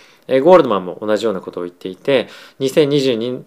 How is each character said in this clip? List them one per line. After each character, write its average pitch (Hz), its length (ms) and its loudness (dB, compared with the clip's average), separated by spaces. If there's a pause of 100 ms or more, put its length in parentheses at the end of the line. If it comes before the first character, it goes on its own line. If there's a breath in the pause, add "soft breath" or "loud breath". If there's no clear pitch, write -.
(260 soft breath)
え 131 120 0
ー、 135 40 2
ゴ 175 120 6
ー - 40 10
ル 160 40 6
ド 127 80 -2
マ 101 80 0
ン 92 80 -6
も 87 160 -10
同 107 160 -2
じ 107 80 -4
よ 107 60 0
う - 20 -4
な 90 80 -8
こ - 80 -14
と 90 100 -10
を - 40 -8
言 87 80 -12
っ - 20 -20
て - 160 -12
い 92 60 -14
て、 127 320 -2 (300 loud breath)
二 135 120 -4
千 147 180 2
二 143 140 0
十 131 120 0
二 123 320 -6